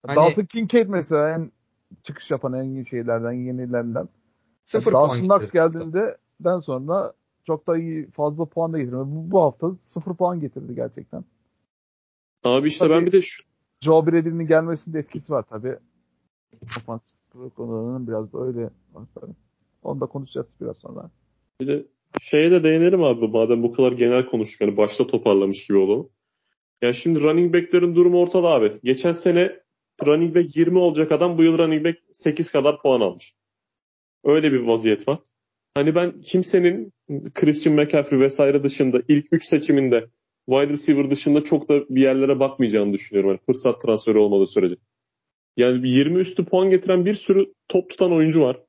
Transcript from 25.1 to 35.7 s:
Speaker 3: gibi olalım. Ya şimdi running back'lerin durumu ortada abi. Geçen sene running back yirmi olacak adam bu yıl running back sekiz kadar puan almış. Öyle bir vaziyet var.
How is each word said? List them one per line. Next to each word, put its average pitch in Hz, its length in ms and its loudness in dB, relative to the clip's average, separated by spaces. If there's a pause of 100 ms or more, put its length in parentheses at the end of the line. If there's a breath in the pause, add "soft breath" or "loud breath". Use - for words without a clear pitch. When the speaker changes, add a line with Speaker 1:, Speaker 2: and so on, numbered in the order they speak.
Speaker 3:
gibi 98 120 2
olalım. 101 320 0 (720)
Ya 120 100 0
şimdi 165 280 -2
running 165 340 2
back'lerin 175 400 2
durumu 175 260 4
ortada 175 280 2
abi. 110 360 2
Geçen 135 280 0
sene 175 480 0 (460)
running 160 300 2
back 151 200 0
yirmi 170 220 2
olacak 160 340 2
adam 175 260 0
bu 165 40 6
yıl 165 160 4
running 160 260 0
back 170 140 -2 (140)
sekiz 160 400 -4
kadar 147 260 2
puan 131 220 2
almış. 90 340 -4 (880)
Öyle 151 280 2
bir 127 80 0
vaziyet 113 480 0
var. 147 100 -2 (560)